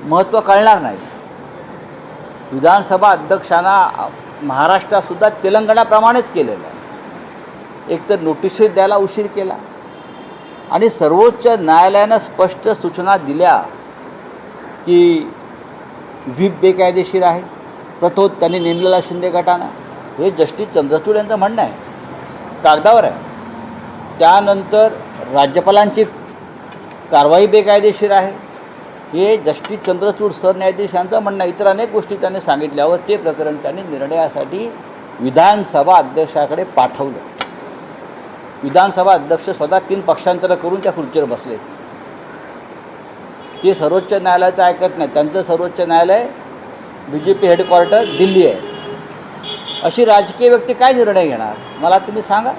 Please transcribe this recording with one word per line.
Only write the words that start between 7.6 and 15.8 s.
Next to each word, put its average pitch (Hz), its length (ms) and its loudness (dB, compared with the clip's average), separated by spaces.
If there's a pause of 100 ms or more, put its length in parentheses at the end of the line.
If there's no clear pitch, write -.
एकतर 185 260 -2
नोटिसेस 190 520 0
द्यायला 196 240 2
उशीर 202 320 -2
केला 196 260 -6 (1160)
आणि 208 180 2
सर्वोच्च 208 580 2
न्यायालयानं 190 720 4
स्पष्ट 185 520 -2
सूचना 185 480 -2
दिल्या 151 400 2 (1300)
की 175 460 2 (960)